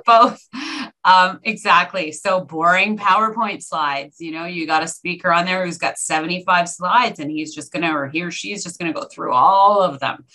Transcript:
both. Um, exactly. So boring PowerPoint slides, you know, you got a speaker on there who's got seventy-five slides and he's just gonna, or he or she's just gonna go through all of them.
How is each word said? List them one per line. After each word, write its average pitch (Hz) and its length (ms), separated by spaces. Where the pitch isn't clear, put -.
both. 226 340
Um, 185 400
exactly. 180 680
So 185 300
boring 175 560
PowerPoint 214 680
slides, 147 560
you 165 120
know, 165 140
you 175 200
got 160 160
a 165 60
speaker 175 440
on 175 140
there 185 200
who's 170 120
got - 220
seventy-five 175 680
slides 190 520
and 147 100
he's 156 240
just 147 180
gonna, 160 240
or 139 120
he 160 160
or 170 80
she's 196 320
just 175 160
gonna 165 140
go 143 100
through 165 300
all 196 500
of 143 160
them. - 360